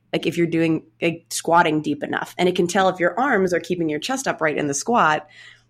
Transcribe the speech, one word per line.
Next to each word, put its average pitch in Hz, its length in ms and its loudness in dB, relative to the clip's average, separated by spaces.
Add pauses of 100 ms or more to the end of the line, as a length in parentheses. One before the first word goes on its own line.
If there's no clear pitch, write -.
(120)
like, 160 140 -4
if - 100 -2
you're 170 120 2
doing, 165 360 0 (160)
like, 165 300 -4
squatting 160 540 2
deep 147 200 -4
enough. - 360 -4
And 180 100 4
it 180 60 0
can 185 100 2
tell 190 240 2
if 180 100 -2
your 175 200 0
arms 202 340 2
are 165 60 0
keeping 170 280 -4
your 151 120 -4
chest - 280 -6
upright 156 300 0
in 143 80 0
the 139 80 -2
squat 185 540 0 (420)